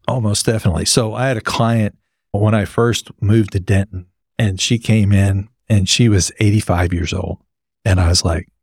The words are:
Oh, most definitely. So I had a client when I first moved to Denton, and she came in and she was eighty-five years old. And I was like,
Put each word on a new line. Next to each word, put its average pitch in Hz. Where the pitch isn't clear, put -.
Oh, 127
most 104
definitely. 104
So 110
I 123
had 131
a 104
client 113
when 107
I 104
first 117
moved 107
to 95
Denton, 95
and 98
she 117
came 110
in 98
and 101
she 120
was 98
eighty-five 101
years 87
old. -
And 92
I 85
was 87
like, 82